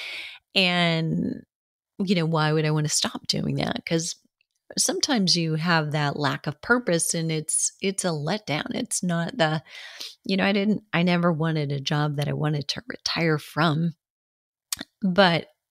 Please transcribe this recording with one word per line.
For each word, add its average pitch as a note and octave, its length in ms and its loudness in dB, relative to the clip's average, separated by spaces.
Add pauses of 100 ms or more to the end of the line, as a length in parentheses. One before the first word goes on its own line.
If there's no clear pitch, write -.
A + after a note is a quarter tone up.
(540)
And, E3+ 880 0 (560)
you G3 180 0
know, E3 100 2
why D#3 280 2
would D#3 120 2
I D3+ 60 2
wanna D#3 180 0
stop - 380 -2
doing - 280 -2
that?" - 300 -2
'Cause E3 300 -2 (640)
sometimes B3+ 560 2
you E3 180 0
have D#3+ 380 0
that D3 260 0
lack D3 300 -2
of D3 120 -6
purpose A#3+ 540 0
and D#3+ 180 -2
it's, - 400 -2 (120)
it's G3 200 -2
a F#3 60 0
letdown. D3+ 640 -2
It's - 300 -4
not E3+ 340 -2
the, D#3 240 2 (640)
you F#3+ 100 0
know, F#3+ 80 2
I G3 100 2
didn't, G#3 280 2 (100)
I E3+ 120 2
never F3 280 4
wanted D#3 400 0
a C#3+ 80 -2
job D3 360 -2
that C#3+ 120 -2
I C#3+ 60 -2
wanted D3 360 -2
to - 180 -6
retire D#3+ 500 0
from. D3+ 560 0 (1120)
But F3+ 460 4 (220)